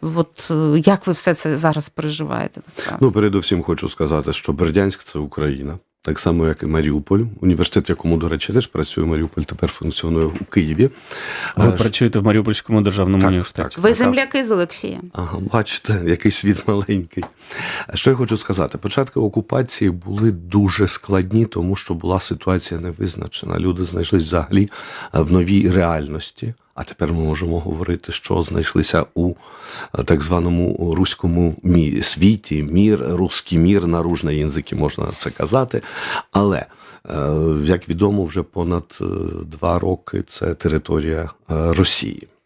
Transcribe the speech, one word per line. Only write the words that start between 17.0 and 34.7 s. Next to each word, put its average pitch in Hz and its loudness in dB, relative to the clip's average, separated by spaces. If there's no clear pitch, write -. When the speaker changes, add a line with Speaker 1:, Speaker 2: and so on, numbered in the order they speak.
Speaker 2:
Що - 2
я 135 6
хочу 117 0
сказати? 90 -2
Початки 131 -4
окупації 117 0
були 101 0
дуже 90 2
складні, 98 0
тому 92 -2
що - -6
була 87 0
ситуація 85 -2
невизначена. 85 -6
Люди 90 0
знайшлись 87 0
взагалі, 90 2
е, - 4
в 78 2
новій 92 4
реальності. 85 -2
А - -10
тепер 82 -4
ми 82 0
можемо 82 -2
говорити, 85 -6
що - -2
знайшлися - 0
у, 87 0
е, - -2
так 78 2
званому 87 0
руському 87 0
мі-, 82 4
світі, 87 2
мір, 92 4
русський 87 0
мір, 87 6
на 85 2
різні 80 0
язики 73 -2